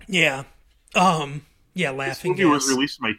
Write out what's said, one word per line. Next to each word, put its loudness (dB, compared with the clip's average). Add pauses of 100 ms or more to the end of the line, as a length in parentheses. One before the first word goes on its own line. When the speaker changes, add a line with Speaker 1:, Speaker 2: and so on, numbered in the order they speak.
Speaker 1:
Yeah, 0 (520)
um, 0 (260)
yeah, -2
Speaker 2:
This -8
Speaker 1:
laughing -4
Speaker 2:
movie 0
was 4
Speaker 1:
gas. 2
Speaker 2:
released -2
on -2
my -4